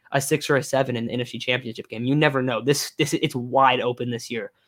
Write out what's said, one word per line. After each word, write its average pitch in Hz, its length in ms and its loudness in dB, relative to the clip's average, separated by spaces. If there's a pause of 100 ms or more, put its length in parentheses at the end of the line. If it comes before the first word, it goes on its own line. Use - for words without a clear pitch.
(120)
a 139 100 2
six 147 280 0
or 147 60 4
a 131 80 2
seven 127 320 0
in 117 120 -4
the - 60 -6
N 123 80 -2
F 120 80 -6
C 113 100 -10
Championship 123 480 -4
game. 113 180 -8
You 135 100 2
never 151 260 4
know. 123 200 -2
This, 139 360 0
this, 151 160 0
it's 160 220 -2
wide 127 460 4
open 123 280 -2
this 117 220 -6
year 110 200 -6 (160)